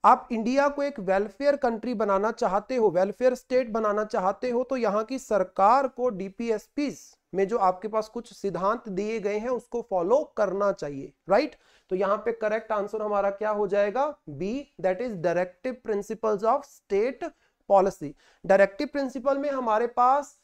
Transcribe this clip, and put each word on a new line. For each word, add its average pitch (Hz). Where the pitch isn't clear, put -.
आप 254
इंडिया 247
को 285
एक 285
वेलफेयर 208
कंट्री 240
बनाना 202
चाहते 208
हो, 220
वेलफेयर 202
स्टेट 247
बनाना 214
चाहते 208
हो, 240
तो 262
यहाँ 220
की 262
सरकार 208
को 247
डीपीएसपीएस 208
में 190
जो 226
आपके 185
पास 214
कुछ -
सिद्धांत 196
दिए 208
गए 202
हैं 226
उसको 233
फॉलो 226
करना 196
चाहिए, 147
राइट? 247
तो 190
यहाँ 196
पे 220
करेक्ट 220
आंसर 214
हमारा 202
क्या 214
हो 208
जाएगा? 208
बी, 196
that 185
is 247
directive 180
principles 208
of 262
state 233
policy। 190
डायरेक्टिव 196
प्रिंसिपल 277
में 285
हमारे 240
पास 262